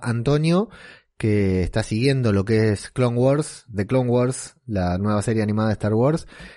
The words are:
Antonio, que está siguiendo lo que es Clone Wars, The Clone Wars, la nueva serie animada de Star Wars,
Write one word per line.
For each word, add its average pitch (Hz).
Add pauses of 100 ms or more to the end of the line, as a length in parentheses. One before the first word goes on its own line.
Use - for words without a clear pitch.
Antonio, 151 (480)
que 98
está 110
siguiendo 120
lo 98
que 110
es -
Clone 120
Wars, 139
The 98
Clone 127
Wars, 123
la 92
nueva 104
serie 110
animada 107
de 104
Star 104
Wars, 135 (300)